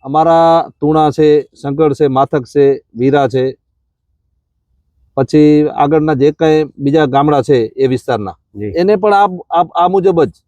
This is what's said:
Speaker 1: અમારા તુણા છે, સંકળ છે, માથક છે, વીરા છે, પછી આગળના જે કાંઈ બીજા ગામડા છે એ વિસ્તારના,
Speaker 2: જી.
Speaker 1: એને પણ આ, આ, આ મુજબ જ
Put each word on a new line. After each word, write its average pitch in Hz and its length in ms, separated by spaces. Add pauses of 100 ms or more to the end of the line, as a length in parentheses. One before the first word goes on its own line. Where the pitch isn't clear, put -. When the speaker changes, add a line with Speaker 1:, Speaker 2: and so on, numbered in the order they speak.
Speaker 1:
અમારા 165 680 (100)
તુણા 151 300
છે, 151 320
સંકળ 143 500
છે, 143 140
માથક 135 380
છે, 139 380 (120)
વીરા 135 340
છે, 131 280 (1600)
પછી 151 540
આગળના 151 460
જે 143 180
કાંઈ 156 320 (140)
બીજા 143 280
ગામડા 139 360
છે 120 340
એ 135 100
વિસ્તારના, 117 500 (200)
Speaker 2:
જી. 101 80
Speaker 1:
એને 175 320
પણ 208 180
આ, 202 120
આ, 175 380 (100)
આ 175 140
મુજબ 180 360
જ - 80 (160)